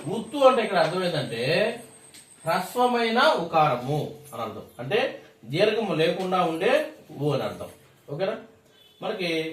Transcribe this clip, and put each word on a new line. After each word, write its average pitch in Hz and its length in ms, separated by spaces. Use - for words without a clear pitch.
ఉత్తు 226 300
అంటే 240 260
ఇక్కడ 196 140
అర్థం 170 260
ఏంటంటే 143 400
హ్రస్వమైన 233 760
ఉకారము 147 560
అని 120 80
అర్థం, 107 240
అంటే 208 440
దీర్ఘము 202 480
లేకుండా 180 500
ఉండే 214 500
ఉ 143 120
అని 127 100
అర్థం. 92 260
ఓకేనా? 190 260
మనకి 185 280